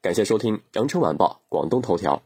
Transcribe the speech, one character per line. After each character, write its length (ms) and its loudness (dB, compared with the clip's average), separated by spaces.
感 120 -2
谢 120 2
收 120 0
听 240 -2
羊 140 -2
城 120 -2
晚 160 2
报 320 0
广 220 -2
东 120 2
头 160 0
条 280 0